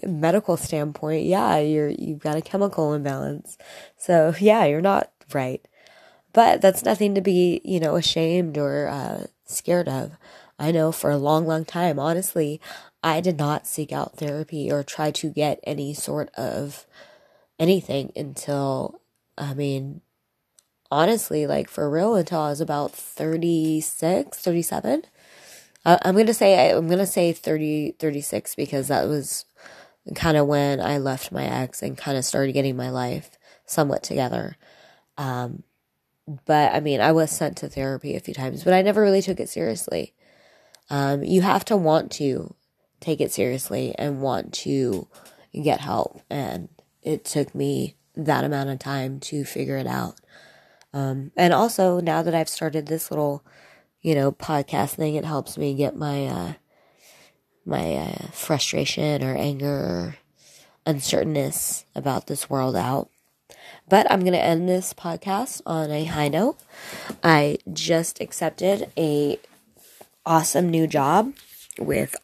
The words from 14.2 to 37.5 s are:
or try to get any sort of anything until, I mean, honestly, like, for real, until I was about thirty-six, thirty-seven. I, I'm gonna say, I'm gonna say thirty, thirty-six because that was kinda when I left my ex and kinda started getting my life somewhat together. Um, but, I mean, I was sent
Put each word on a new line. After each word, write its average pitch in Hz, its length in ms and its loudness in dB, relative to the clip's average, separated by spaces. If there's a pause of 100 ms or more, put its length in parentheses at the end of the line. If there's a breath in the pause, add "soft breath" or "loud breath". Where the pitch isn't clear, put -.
or 143 120 -2
try 151 280 -4
to 151 180 -4
get 147 340 0
any 147 300 -6
sort 147 420 -6
of - 500 -6 (720 soft breath)
anything 160 580 2
until, 139 840 -4 (360)
I 143 160 -6
mean, 139 480 -4 (920)
honestly, 156 560 2
like, 143 220 -2
for - 200 -2
real, 190 260 2
until 170 240 0
I 151 100 0
was 147 120 -2
about 147 300 -2
thirty-six, 160 1500 -2
thirty-seven. 185 640 -2 (840 loud breath)
I, 170 180 8
I'm 185 120 4
gonna 226 180 6
say, 196 380 6
I'm 160 160 2
gonna 185 180 2
say 175 280 2
thirty, 151 680 -2
thirty-six 143 560 -4
because 139 320 -2
that 92 200 2
was 147 380 -4 (680 loud breath)
kinda 151 280 4
when 143 380 2
I 131 160 0
left 135 340 -4
my 135 140 -4
ex 127 360 -4
and 135 160 -6
kinda 135 260 -4
started 135 300 0
getting 135 220 0
my 127 140 -4
life 127 420 -6 (340 soft breath)
somewhat - 380 0
together. - 540 -4 (600 soft breath)
Um, 127 460 -6 (840)
but, 151 280 6
I - 60 2
mean, 143 220 0
I 147 100 6
was 160 200 4
sent - 260 -4